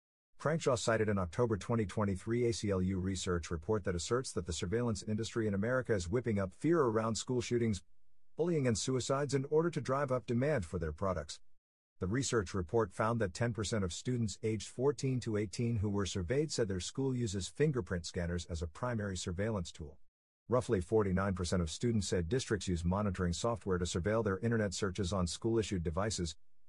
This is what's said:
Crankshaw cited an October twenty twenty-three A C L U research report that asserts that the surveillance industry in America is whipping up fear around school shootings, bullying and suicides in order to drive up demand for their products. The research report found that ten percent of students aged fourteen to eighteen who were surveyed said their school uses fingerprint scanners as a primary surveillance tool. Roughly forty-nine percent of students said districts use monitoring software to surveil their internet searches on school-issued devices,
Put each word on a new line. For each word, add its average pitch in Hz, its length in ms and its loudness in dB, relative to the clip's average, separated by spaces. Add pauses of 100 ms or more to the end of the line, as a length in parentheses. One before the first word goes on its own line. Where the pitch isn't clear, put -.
(400)
Crankshaw 143 360 2
cited 110 320 2
an 101 100 2
October 107 380 2
twenty 113 300 0
twenty-three 113 640 0
A 113 40 2
C 104 200 0
L 92 100 4
U 92 160 2
research 90 540 -2
report 92 320 -2
that 92 100 0
asserts 117 380 -2
that 87 140 -4
the 90 60 -4
surveillance 110 520 -2
industry 110 420 -2
in 101 80 0
America 117 400 0
is 90 140 -2
whipping 113 320 2
up 95 180 -2
fear 165 220 4
around 113 340 4
school 123 260 -2
shootings, 113 420 0 (540)
bullying 156 300 2
and 117 100 4
suicides 131 580 0
in 135 160 2
order 160 200 4
to 151 100 -2
drive 131 320 0
up 127 140 0
demand 123 380 2
for 90 140 -4
their 80 140 -2
products. 82 480 -2 (600)
The 95 60 -2
research 113 460 0
report 104 400 0
found 113 280 2
that 98 120 0
ten 120 200 0
percent 104 320 0
of 87 80 -2
students 117 500 -2
aged 110 260 -2
fourteen 131 520 0
to 107 160 -2
eighteen 117 400 0
who 101 120 0
were 101 180 0
surveyed 123 440 0
said 117 160 0
their 95 140 -2
school 131 340 -2
uses 101 320 -2
fingerprint 120 600 0
scanners 87 440 -2
as 82 100 -4
a 85 60 -4
primary 104 500 -4
surveillance 98 540 -2
tool. - 280 -14 (500)
Roughly 117 320 2
forty-nine 98 540 2
percent 90 280 0
of 80 80 0
students 113 380 0
said 90 200 0
districts 113 380 0
use 85 180 0
monitoring 92 480 2
software 104 460 0
to 90 60 0
surveil 104 400 0
their 95 140 2
internet 110 360 2
searches 95 380 -2
on 90 140 2
school-issued 107 580 0
devices, 87 500 -2 (340)